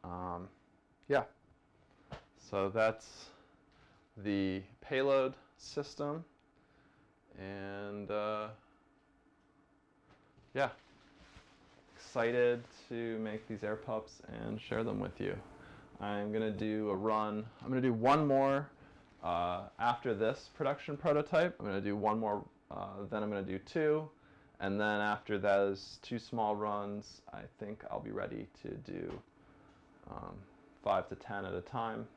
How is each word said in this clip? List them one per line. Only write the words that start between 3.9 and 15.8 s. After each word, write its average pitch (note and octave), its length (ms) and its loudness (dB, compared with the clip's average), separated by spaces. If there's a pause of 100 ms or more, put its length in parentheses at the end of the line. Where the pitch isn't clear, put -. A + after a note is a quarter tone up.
the G2 380 2 (180)
payload C3+ 540 2 (240)
system. D3 680 -6 (1160)
And, G2 720 -8
uh, G#2+ 380 -2 (2000)
yeah, C3 160 2 (1300)
excited A#2+ 680 4 (260)
to A#2 280 -2
make A2 300 -4
these G#2+ 160 -6
air G#2+ 120 0
pups A2 460 -6 (220)
and A2 180 -4
share A2+ 220 -2
them G#2+ 160 -2
with F#2+ 200 -4
you. F#2 160 -2 (640)